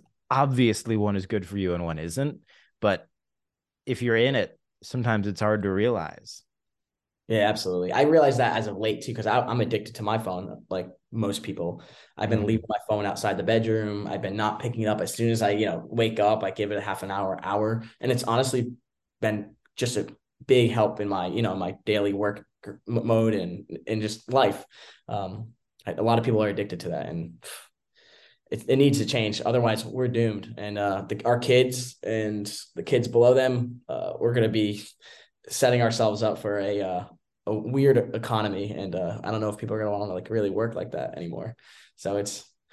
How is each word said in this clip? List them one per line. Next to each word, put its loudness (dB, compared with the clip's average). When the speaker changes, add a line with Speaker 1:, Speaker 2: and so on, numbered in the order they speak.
Speaker 1:
obviously 2
one 2
is -4
good -4
for -8
you 0
and -4
one -4
isn't. -4
But 2
if -4
you're 2
in 4
it, -2
sometimes 0
it's -4
hard 2
to 2
realize. -2
Speaker 2:
Yeah, 4
absolutely. -2
I 4
realized 6
that 2
as -2
of -8
late -2
too, -8
'cause -4
I, 4
I'm 0
addicted -2
to -8
my 0
phone, -6
like -4
most -4
people. -6
I've -2
been 4
Speaker 1:
Mm-hmm. 0
Speaker 2:
leaving 0
my -2
phone 0
outside -2
the -4
bedroom. 0
I've -6
been -6
not -2
picking -4
it 0
up. 0
As -4
soon 0
as 0
I, 2
you 0
know, -4
wake 0
up, 4
I -4
give -4
it -2
a -4
half -6
an -8
hour, -2
hour. 0
And 0
it's 0
honestly 0
been -2
just -2
a -2
big 8
help 2
in -2
my, -2
you -2
know, 0
my -4
daily 2
work -2
m-, -14
mode 2
and, -6
and -2
just -8
life. 2
Um, -8
a -4
lot 4
of -4
people 2
are 0
addicted -4
to -6
that, -6
and -10
it, -8
it 4
needs 6
to 0
change. -2
Otherwise, 2
we're -4
doomed. -2
And, -6
uh, -2
the, -6
our 2
kids 4
and -2
the -8
kids 2
below 8
them, 2
uh, -6
we're 2
gonna 4
be 0
setting 4
ourselves 2
up 0
for -2
a, -2
uh, -4
a 0
weird 4
economy. -2
And, -6
uh, -4
I -6
don't -2
know 0
if -8
people -6
are -4
gonna -2
wanna, -4
like, -8
really 0
work -2
like -6
that -6
anymore. -8
So -6
it's, -6